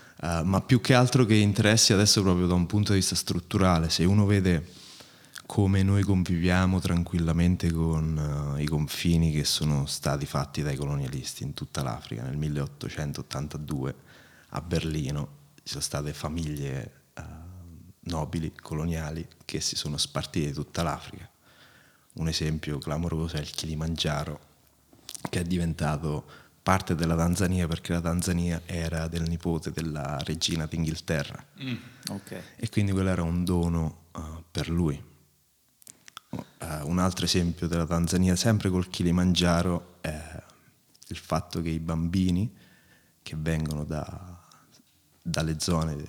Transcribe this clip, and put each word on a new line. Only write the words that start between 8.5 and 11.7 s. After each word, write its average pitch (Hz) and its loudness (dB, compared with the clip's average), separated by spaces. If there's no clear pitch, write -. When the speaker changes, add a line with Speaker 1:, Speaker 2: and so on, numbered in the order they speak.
Speaker 1:
eh, 73 -2
i - 0
confini 80 2
che 76 0
sono 73 0
stati 71 -2
fatti - -4
dai 73 -2
colonialisti 69 -6
in 139 -6
tutta - -6